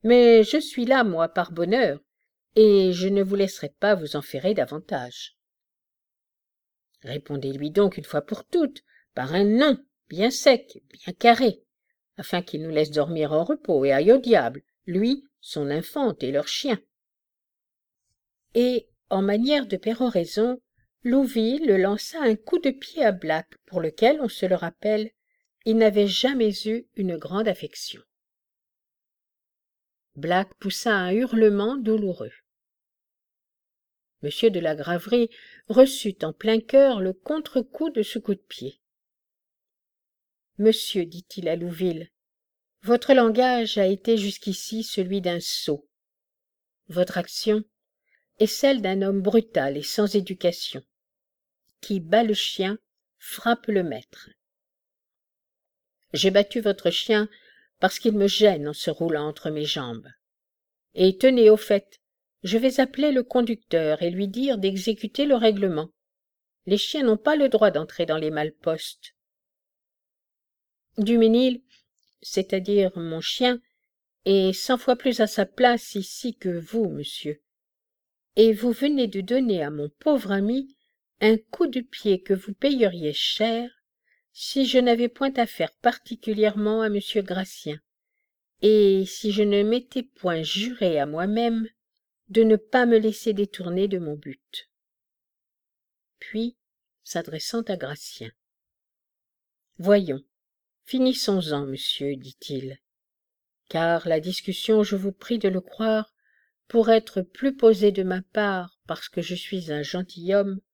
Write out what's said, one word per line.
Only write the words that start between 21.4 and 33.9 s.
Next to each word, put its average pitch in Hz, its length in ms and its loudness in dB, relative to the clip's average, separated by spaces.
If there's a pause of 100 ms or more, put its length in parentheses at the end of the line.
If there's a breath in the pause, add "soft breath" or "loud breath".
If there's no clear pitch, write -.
lança 202 460 -2
un 226 140 2
coup - 220 -4
de 311 120 0
pied 269 340 -4
à 214 80 4
Black, 160 540 -6
pour 180 160 -6
lequel, 220 400 2
on 233 80 -4
se - 160 -6
le 185 80 2
rappelle, 214 560 -4 (560)
il 220 100 2
n'avait 208 320 4
jamais 233 440 0 (120)
eu 226 220 -4 (100)
une 180 220 -4
grande 196 300 -4
affection. - 520 -8 (2250)
Black 170 400 -2
poussa 208 420 -2
un 185 160 0
hurlement 220 640 2
douloureux. 214 560 -4 (1900)